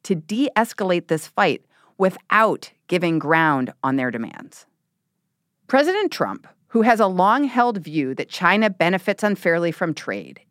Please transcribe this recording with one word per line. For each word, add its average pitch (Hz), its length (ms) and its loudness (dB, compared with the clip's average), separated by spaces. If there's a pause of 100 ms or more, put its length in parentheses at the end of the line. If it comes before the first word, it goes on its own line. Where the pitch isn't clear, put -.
to 196 100 -2
de-escalate 202 920 -2
this 160 180 -2
fight 185 360 -2 (360)
without 190 720 0 (160)
giving 170 300 0
ground 147 520 2 (140)
on 135 120 0
their 127 140 -2
demands. - 540 -12 (1000)
President 359 440 2
Trump, 104 360 -6 (220)
who 226 120 0
has 220 200 4
a 214 60 4
long-held 233 680 2
view 151 380 -4
that - 160 -8
China 202 400 2
benefits 185 520 -2
unfairly 170 500 0
from 165 200 -4
trade, - 480 -10 (100)